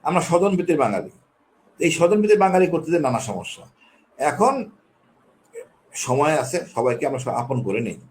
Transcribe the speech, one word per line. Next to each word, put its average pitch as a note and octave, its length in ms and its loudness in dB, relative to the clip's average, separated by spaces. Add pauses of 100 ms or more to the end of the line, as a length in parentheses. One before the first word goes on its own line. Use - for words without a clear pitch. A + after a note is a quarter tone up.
আমরা D#3+ 180 0
স্বজনপ্রীতির F3 560 2
বাঙালি, G2+ 320 0 (680)
এই E3 120 2
স্বজনপ্রীতির G#3 480 4
বাঙালি F#3 280 4
করতে D#3+ 240 -2
যেয়ে E3 120 2
নানা A#2+ 160 0
সমস্যা। - 440 -10 (540)
এখন A3 520 0 (1200)
সময় C#3+ 460 0
আছে, B2 260 -4 (100)
সবাইকে B2 320 0
আমরা B2+ 120 -4
সবাই B2+ 160 -6
আপন B2+ 280 -4
করে G2+ 160 -4
নিই। G#2 200 -6 (120)